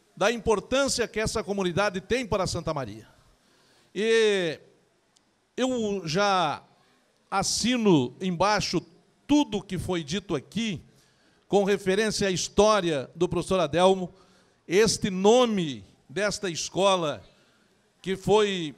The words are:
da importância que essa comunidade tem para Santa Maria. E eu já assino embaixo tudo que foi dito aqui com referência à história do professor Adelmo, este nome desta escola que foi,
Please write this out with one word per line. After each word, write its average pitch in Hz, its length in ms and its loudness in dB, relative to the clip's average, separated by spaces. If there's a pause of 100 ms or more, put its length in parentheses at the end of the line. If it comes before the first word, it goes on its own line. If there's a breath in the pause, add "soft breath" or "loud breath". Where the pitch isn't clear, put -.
(160)
da 170 160 2
importância 226 760 0
que 208 140 -6
essa 220 240 -4
comunidade 190 560 -2
tem 240 260 -4
para 190 200 -2
Santa 160 260 -6
Maria. 110 340 -8 (880 soft breath)
E 208 640 2 (1000)
eu 226 500 -2
já 175 560 0 (680 soft breath)
assino 190 920 2
embaixo 185 600 -2 (460)
tudo 277 360 2
que - 140 -10
foi 175 260 -4
dito 170 320 -6
aqui 190 480 -6 (640 soft breath)
com 202 180 2
referência 196 640 0
à - 20 0
história 180 840 2
do 170 140 0
professor 175 300 -2
Adelmo, 180 540 2 (540 soft breath)
este 208 440 2
nome 190 760 2 (240)
desta 190 420 -4
escola 165 720 -2 (800 soft breath)
que 185 140 -6
foi, 185 600 0